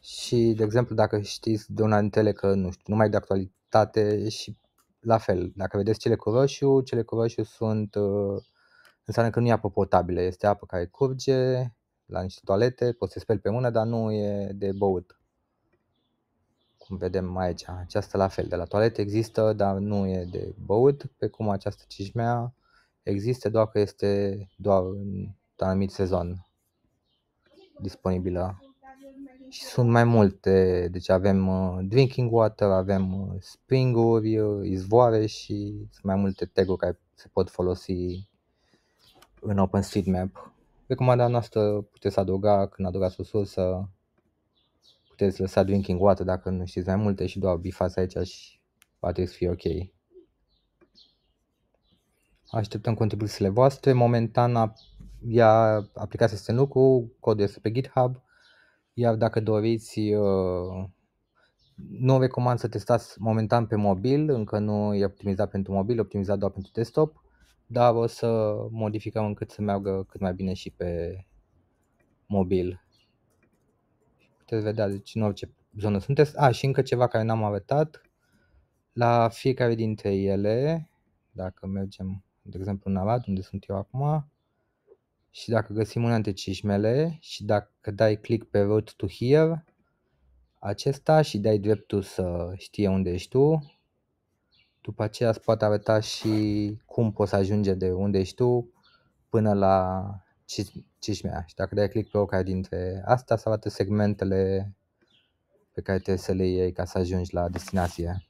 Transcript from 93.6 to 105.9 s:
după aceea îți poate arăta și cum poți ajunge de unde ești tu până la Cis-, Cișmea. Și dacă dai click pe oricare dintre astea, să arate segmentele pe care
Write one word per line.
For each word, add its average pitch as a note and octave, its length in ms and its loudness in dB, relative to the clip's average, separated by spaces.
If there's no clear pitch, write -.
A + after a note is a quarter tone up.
după G#2+ 220 -6
aceea A2 260 0
îți A2 120 -2
poate A2 240 2
arăta G#2+ 340 2
și G#2+ 840 -2
cum A2+ 260 0
poți G#2 240 0
ajunge G2 380 2
de F#2 180 -2
unde G2 280 0
ești F#2 160 -2
tu B2 380 0
până G#2+ 240 2
la F#2+ 520 2
Cis-, - 380 -10
Cișmea. F#2 480 -6
Și - 80 -20
dacă F#2+ 200 -6
dai G2+ 140 0
click G#2+ 220 -6
pe G#2+ 60 0
oricare F#2+ 260 0
dintre F#2 640 -4
astea, A#2+ 300 2
să A2 140 -4
arate G#2+ 200 -2
segmentele G2 1040 0
pe - 100 -10
care F#2+ 160 -2